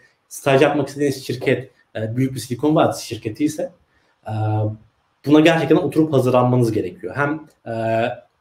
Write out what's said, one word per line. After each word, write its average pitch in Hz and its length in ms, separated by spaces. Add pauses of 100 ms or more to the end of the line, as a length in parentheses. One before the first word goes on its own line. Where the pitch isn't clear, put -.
(300)
staj 139 320
yapmak 147 260
istediğiniz 143 380
şirket, 127 460 (240)
e, 113 200
büyük 131 200
bir 127 40
Silikon 147 360
Vadisi - 320
şirketi 117 380
ise, 175 260 (560)
e, 113 60 (920)
buna 151 140
gerçekten 160 360
oturup 156 380
hazırlanmanız 123 580
gerekiyor. 90 440
Hem, 147 320 (200)
e, 113 380 (360)